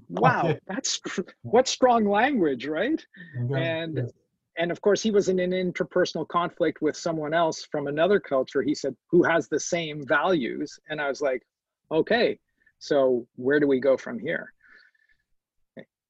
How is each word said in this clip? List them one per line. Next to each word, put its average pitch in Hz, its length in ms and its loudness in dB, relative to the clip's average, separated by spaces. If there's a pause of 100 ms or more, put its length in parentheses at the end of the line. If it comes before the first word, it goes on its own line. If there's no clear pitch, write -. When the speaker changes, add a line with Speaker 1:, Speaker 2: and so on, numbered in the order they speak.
Speaker 1:
"Wow, 202 400 0
Speaker 2:
Okay. 147 180 -2
Speaker 1:
that's 208 240 -6
str-, - 300 -8 (220)
what 226 240 4
strong 240 420 4
language, 202 560 2
right?" 185 360 -2 (420)
Speaker 2:
Okay. 135 260 -2
Speaker 1:
And, 165 280 -4
Speaker 2:
Yes. 123 140 -6 (460)
Speaker 1:
and 170 140 -2
of 156 100 -6
course, 202 220 2
he 220 80 0
was 190 180 2
in 185 100 0
an 180 120 0
interpersonal 180 760 -2
conflict 170 540 -2
with 151 160 0
someone 156 360 -4
else 160 380 0
from 143 160 -4
another 170 320 2
culture, 131 440 -2
he 143 120 0
said, 139 200 -6 (160)
who 175 120 6
has 160 240 2
the 151 120 -2
same 151 480 -4
values. 147 720 0 (100)
And 151 100 -6
I 143 100 -2
was 131 120 -4
like, 131 200 -2 (500)
"Okay, 160 480 2 (400)
so 131 560 2
where 139 240 2
do 143 80 2
we 135 120 2
go 131 180 4
from 120 220 -10
here?" - 320 -8 (1600)